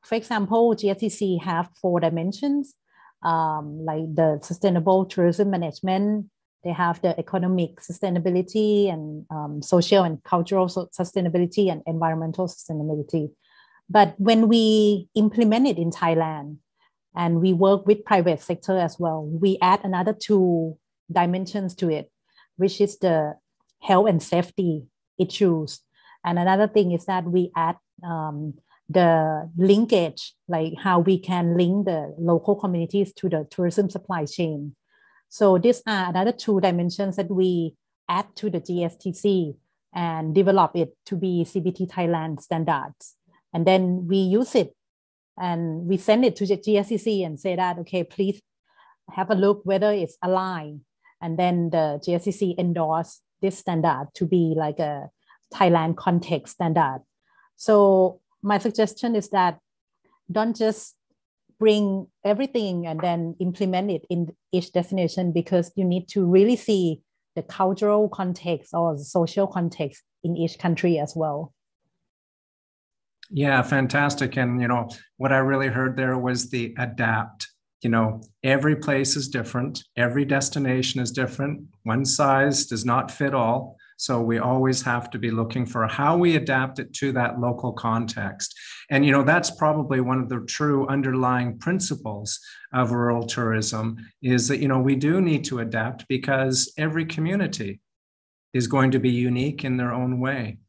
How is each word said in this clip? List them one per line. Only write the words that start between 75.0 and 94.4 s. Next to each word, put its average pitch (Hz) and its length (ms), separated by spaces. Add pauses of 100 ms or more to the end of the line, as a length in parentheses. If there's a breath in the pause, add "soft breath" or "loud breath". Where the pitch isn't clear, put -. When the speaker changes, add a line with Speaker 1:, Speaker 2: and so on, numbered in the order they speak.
Speaker 2:
what 135 160
I 135 60
really 135 320
heard 127 260
there 127 220
was 123 320
the 117 280
adapt. 113 720 (340)
You 117 100
know, 113 300 (220)
every 139 320
place 139 400
is 135 140
different. 127 560 (100)
Every 123 300
destination 131 720
is 120 120
different. 135 520 (200)
One 113 200
size 139 640
does 113 180
not 123 260
fit 139 240
all. 123 440 (180 soft breath)
So 123 240
we 117 200
always 131 420
have 120 300
to 120 80
be 113 120
looking 113 340
for 113 220
how 147 300
we 175 180
adapt 131 440
it - 140
to 139 200
that 120 260
local 120 320
context. 113 840 (360 loud breath)
And, 139 160
you 143 60
know, 139 120
that's 165 280
probably 147 500
one 127 180
of 117 100
the 120 120
true 139 460
underlying 127 720
principles 113 800 (360 loud breath)
of 127 180
rural 120 340
tourism 113 720 (260 loud breath)
is 123 260